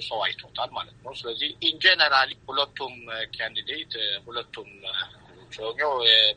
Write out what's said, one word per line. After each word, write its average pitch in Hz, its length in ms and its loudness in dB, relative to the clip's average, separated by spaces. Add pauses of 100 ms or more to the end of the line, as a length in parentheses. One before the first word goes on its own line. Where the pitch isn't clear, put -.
ሰው 117 180 -4
አይቶታል 107 500 -4
ማለት 104 260 -10
ነው። 123 180 -14
ስለዚህ 120 360 -6 (100)
ኢን 165 200 2
ጀነራል 147 500 6 (140)
ሁለቱም 139 500 -4 (360)
ካንዲዴት፣ 113 640 -8 (280)
ሁለቱም 117 480 -10 (840)
ሰውየው 120 420 -2 (420)